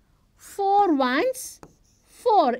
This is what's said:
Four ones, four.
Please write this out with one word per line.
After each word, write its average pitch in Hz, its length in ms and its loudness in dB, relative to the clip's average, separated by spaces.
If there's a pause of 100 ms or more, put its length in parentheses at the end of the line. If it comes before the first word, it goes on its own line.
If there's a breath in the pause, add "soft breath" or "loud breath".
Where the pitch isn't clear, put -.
(360)
Four 392 600 0
ones, 269 680 -2 (580)
four. 349 400 2